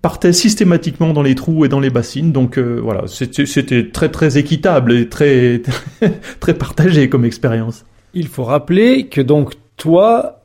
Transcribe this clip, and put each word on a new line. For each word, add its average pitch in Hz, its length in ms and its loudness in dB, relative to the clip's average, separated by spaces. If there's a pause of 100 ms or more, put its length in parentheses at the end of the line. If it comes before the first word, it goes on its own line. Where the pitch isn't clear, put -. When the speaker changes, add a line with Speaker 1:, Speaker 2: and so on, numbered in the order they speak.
Speaker 1:
partaient 175 320 0
systématiquement 170 800 0
dans 147 80 0
les 135 140 2
trous 156 280 -2
et 135 60 2
dans 139 100 0
les 135 100 0
bassines. 127 440 -2
Donc, 165 240 0
euh, 120 260 -4
voilà, 107 220 -4
c'était, 127 400 -4
c'était 127 440 -2
très, - 200 -2
très 143 280 0
équitable 147 540 0
et 120 160 2
très, 123 540 2 (400)
<laughs> - 400 -4
très 165 120 0
partagé 151 540 2
comme 127 160 0
expérience. 113 640 -4 (280)
Speaker 2:
Il 170 140 -6
faut - 160 -10
rappeler 180 640 2
que - 160 -4
donc 139 320 2 (240)
toi, 196 680 0